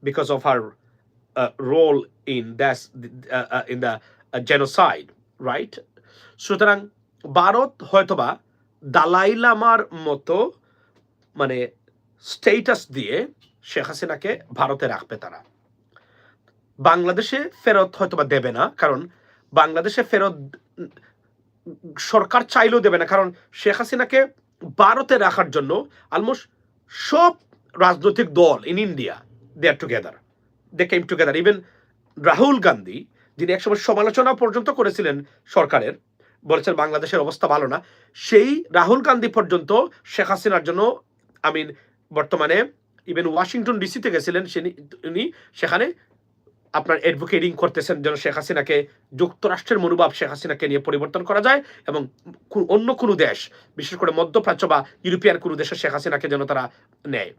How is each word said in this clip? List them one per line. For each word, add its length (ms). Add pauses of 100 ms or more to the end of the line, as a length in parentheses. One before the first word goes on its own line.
because 260
of 100
her, 220
uh, 880 (220)
role 280 (360)
in 80 (160)
this, 180
uh, 680 (100)
uh, 160
in 120
the, 100 (380)
uh, 80 (100)
genocide, 580 (420)
right? 300 (580)
সুতরাং 500 (460)
ভারত 480
হয়তোবা 560 (460)
দালাই 500
লামার 460 (120)
মতো 600 (840)
মানে 320 (520)
স্ট্যাটাস 720
দিয়ে 360 (340)
শেখ 240
হাসিনাকে 540 (120)
ভারতে 360
রাখবে 280
তারা। 280 (1300)
বাংলাদেশে 720 (140)
ফেরত 320
হয়তোবা 280
দেবে 280
না, 240
কারণ 320 (440)
বাংলাদেশে 500
ফেরত 340 (1600)
সরকার 440
চাইলেও 380
দেবে 180
না, 80
কারণ 260 (200)
শেখ 240
হাসিনাকে 500 (520)
ভারতে 400
রাখার 320
জন্য 360 (300)
almost 260 (460)
সব 440 (480)
রাজনৈতিক 500
দল 340
in 120 (120)
India, 260 (440)
they 140
are 120
together, 300 (640)
they 160
came 180
together। 320
Even 140 (680)
রাহুল 360
গান্ধী, 440 (340)
যিনি 140
একসময় 240
সমালোচনা 580
পর্যন্ত 360
করেছিলেন 540 (220)
সরকারের, 480 (520)
বলেছেন 280
বাংলাদেশের 460
অবস্থা 280
ভালো 180
না, 160 (320)
সেই 560
রাহুল 300
গান্ধী 280
পর্যন্ত 440 (320)
শেখ 220
হাসিনার 380
জন্য, 380 (400)
I 80
mean, 240 (400)
বর্তমানে 480 (460)
even 240
ওয়াশিংটন 460
ডিসিতে 320
গেছিলেন, 360
সে 160
নি-, 460
উনি 240 (200)
সেখানে 400 (800)
আপনার 300
অ্যাডভোকেটিং 500
করতেছেন 500
যেন 120
শেখ 200
হাসিনাকে, 520 (280)
যুক্তরাষ্ট্রের 640
মনোভাব 340
শেখ 160
হাসিনাকে 400
নিয়ে 120
পরিবর্তন 440
করা 160
যায় 220 (240)
এবং 220 (420)
কো-, 180
অন্য 260
কোনো 200
দেশ, 360 (260)
বিশেষ 220
করে 140
মধ্যপ্রাচ্য 540
বা 180 (200)
ইউরোপিয়ান 340
কোনো 180
দেশে 180
শেখ 180
হাসিনাকে 360
যেন 180
তারা 240 (360)
নেয়। 320